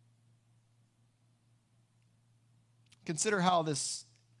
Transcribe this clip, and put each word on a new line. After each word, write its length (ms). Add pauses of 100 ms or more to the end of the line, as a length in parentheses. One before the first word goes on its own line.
(3000)
Consider 360
how 220
this 420 (360)